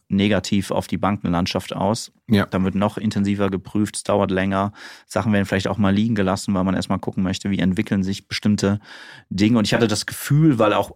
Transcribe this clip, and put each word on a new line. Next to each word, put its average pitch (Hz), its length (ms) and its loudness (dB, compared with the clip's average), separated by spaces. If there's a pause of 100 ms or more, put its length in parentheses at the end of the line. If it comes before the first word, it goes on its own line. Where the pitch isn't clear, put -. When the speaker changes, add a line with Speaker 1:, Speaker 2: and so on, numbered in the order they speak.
Speaker 1:
negativ 98 640 2
auf 95 160 -4
die 92 100 -4
Bankenlandschaft 92 800 -2
aus. 101 380 -2 (140)
Speaker 2:
Ja. 101 180 2
Speaker 1:
Dann 92 180 -2
wird 95 120 0
noch 101 220 0
intensiver 101 520 0
geprüft, 101 480 -4
es - 60 -10
dauert 98 280 0
länger. 95 400 0 (340)
Sachen 104 280 0
werden 101 100 4
vielleicht 95 240 -2
auch 98 100 -4
mal 98 160 2
liegen 110 220 2
gelassen, 95 380 0
weil 92 100 2
man 95 120 0
erstmal 87 220 -2
gucken - 260 -6
möchte, 95 280 -2
wie 92 80 0
entwickeln 95 440 0
sich 98 260 -6
bestimmte 104 500 0 (500)
Dinge. 107 280 2
Und 107 100 2
ich - 60 -2
hatte 113 160 2
das 104 160 -2
Gefühl, 147 520 2
weil 107 140 4
auch 101 240 0